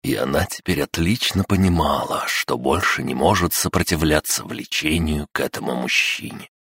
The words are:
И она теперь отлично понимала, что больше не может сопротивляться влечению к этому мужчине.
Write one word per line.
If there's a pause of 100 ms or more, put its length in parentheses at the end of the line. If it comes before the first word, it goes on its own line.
И
она
теперь
отлично
понимала,
что
больше
не
может
сопротивляться
влечению
к
этому
мужчине. (320)